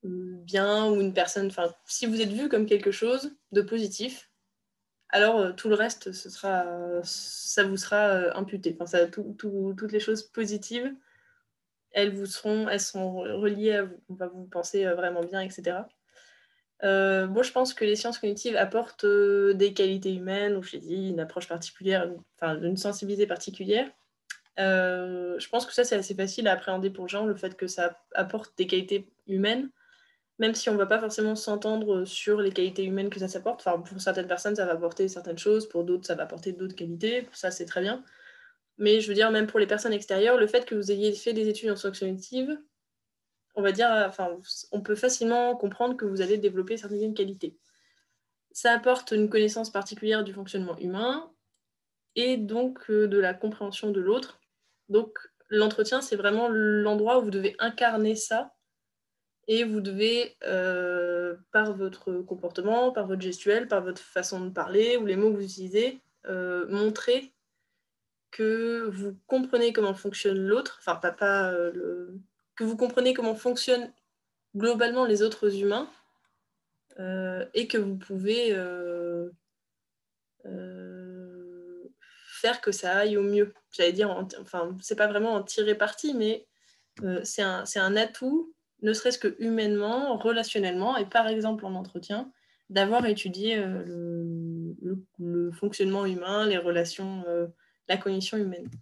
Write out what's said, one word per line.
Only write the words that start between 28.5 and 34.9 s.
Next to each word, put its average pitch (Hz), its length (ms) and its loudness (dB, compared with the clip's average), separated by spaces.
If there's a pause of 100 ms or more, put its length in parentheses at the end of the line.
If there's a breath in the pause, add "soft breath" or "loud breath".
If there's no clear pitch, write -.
des 185 100 0
qualités 190 420 0 (160)
humaines, 214 440 0 (680 soft breath)
même 220 160 2
si 220 160 -2
on 214 60 2
va 202 100 4
pas 214 140 4
forcément 214 360 0
s'entendre 214 680 0
sur 208 360 0
les 196 100 2
qualités 185 320 0
humaines 196 260 -2
que 202 100 -10
ça 190 80 -2
s'apporte. 190 380 -4
Enfin, 170 140 2
pour 190 200 -12
certaines 185 280 0
personnes, 180 280 -2
ça 196 120 0
va 170 60 2
apporter 170 340 0